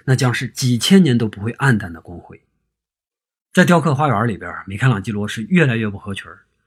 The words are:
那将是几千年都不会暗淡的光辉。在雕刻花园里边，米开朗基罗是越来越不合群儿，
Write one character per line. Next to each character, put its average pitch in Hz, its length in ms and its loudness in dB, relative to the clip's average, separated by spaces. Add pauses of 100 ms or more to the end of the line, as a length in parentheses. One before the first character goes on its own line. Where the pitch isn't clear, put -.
那 131 100 2
将 127 180 0
是 123 140 -6
几 123 300 -2
千 190 260 6
年 123 140 2
都 113 100 0
不 98 140 -10
会 113 100 -6
暗 131 260 0
淡 92 140 -8
的 80 100 -16
光 87 180 -18
辉。 - 240 -20 (1080)
在 180 120 4
雕 170 160 4
刻 147 120 0
花 147 140 -2
园 113 200 0
里 95 100 -6
边， 87 120 -14 (160)
米 98 120 -10
开 127 100 0
朗 98 160 0
基 117 80 -8
罗 104 160 -4
是 110 160 -10
越 170 220 2
来 120 100 0
越 110 140 -2
不 101 100 -12
合 101 140 -12
群 - 180 -14
儿， - 140 -20 (220)